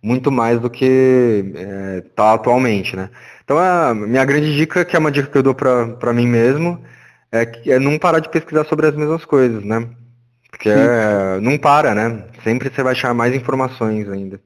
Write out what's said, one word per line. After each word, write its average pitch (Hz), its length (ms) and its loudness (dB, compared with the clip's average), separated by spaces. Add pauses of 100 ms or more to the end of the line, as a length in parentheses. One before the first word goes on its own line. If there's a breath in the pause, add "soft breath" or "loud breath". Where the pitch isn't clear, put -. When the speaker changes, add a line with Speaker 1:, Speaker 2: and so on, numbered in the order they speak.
Speaker 1:
muito 127 300 -2
mais 120 300 2
do 123 80 -4
que, 127 840 2
é, 95 460 -10 (140)
tá 107 180 4
atualmente, 113 640 0
né? 95 140 -8 (340 loud breath)
Então, 143 140 -2
a 170 360 2
minha 113 300 0
grande 147 320 0
dica, 160 300 0
que 175 100 -4
é 170 40 4
uma 156 120 0
dica 139 160 -2
que - 100 0
eu 135 60 4
dou 131 120 2
pra, 127 400 0
pra 120 180 -2
mim 120 140 2
mesmo, 139 520 0 (520 soft breath)
é 113 140 0
que, - 260 -6
é 131 80 4
não 143 180 0
parar 165 220 2
de 156 100 -10
pesquisar 151 360 -2
sobre 156 220 0
as 147 80 0
mesmas 151 300 -4
coisas, 123 380 2
né? 113 260 -4 (600)
Porque - 200 -4
Speaker 2:
Sim. 104 100 4
Speaker 1:
é, 107 600 2
não 131 160 0
para, 147 360 2
né? 107 320 -4 (180)
Sempre 120 260 -2
você 139 120 -6
vai 127 120 0
achar 123 200 -2
mais 120 220 0
informações 123 760 -4
ainda. 98 360 -10